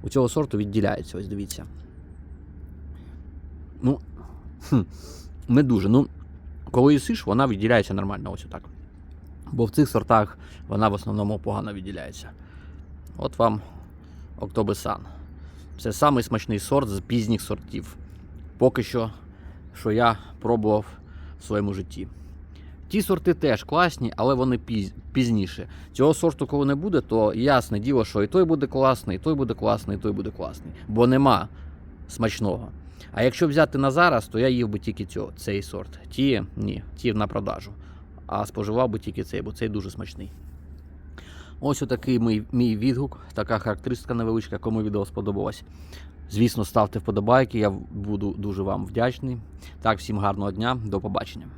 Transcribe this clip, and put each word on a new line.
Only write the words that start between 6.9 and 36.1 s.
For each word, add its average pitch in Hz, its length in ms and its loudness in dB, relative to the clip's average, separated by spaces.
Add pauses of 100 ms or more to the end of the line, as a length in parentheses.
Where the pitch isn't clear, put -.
їсиш, 123 320 0
вона 127 220 4
відділяється 110 460 4
нормально, 98 380 -4
ось - 140 -10
отак. - 180 -12 (880)
Бо 120 140 2
в 104 60 -2
цих 147 180 4
сортах 107 480 4 (300)
вона 104 220 4
в 101 40 2
основному 104 460 -2
погано 104 340 -4
відділяється. 92 560 -12 (880)
От - 220 -6
вам 107 220 4 (760)
Октобесан. 104 600 -2 (800)
Це 113 140 -2
самий 139 300 6
смачний 107 360 -2
сорт 139 300 2
з 98 100 -4
пізніх 110 420 0
сортів. - 540 -8 (640)
Поки 127 260 6
що, 113 280 -2 (640)
що - 180 0
я 113 260 6 (220)
пробував 107 460 4 (540)
в - 40 -20
своєму 101 300 0
житті. 92 340 -8 (880)
Ці 214 60 4
сорти 180 320 2
теж 131 300 2
класні, 147 520 0
але 127 180 4
вони 127 240 2
піз-, 104 360 -4 (200)
пізніше. 113 540 2 (260)
Цього 147 200 6
сорту, 156 340 2
коли 143 180 0
не 139 100 2
буде, 160 260 2
то 110 320 4
ясне 120 460 4
діло, 120 260 2
що 104 180 0
і 107 40 2
той 185 160 6
буде 156 240 2
класний, 131 500 2
і - 20 -4
той 160 140 0
буде 131 200 0
класний, 104 440 0
і - 20 -6
той 104 120 0
буде 101 200 -4
класний. 78 420 -10 (140)
Бо 113 200 6
нема 127 400 6 (600)
смачного. 110 600 -2 (460)
А 107 100 2
якщо 131 240 4
взяти 143 300 4
на 135 140 4
зараз, 143 360 4
то 110 120 -2
я 131 100 6
їв 123 180 2
би 104 120 -2
тільки 104 260 -6
цього, - 320 -8
цей 101 240 -2
сорт. - 380 -10 (100)
Ті, 123 340 2 (120)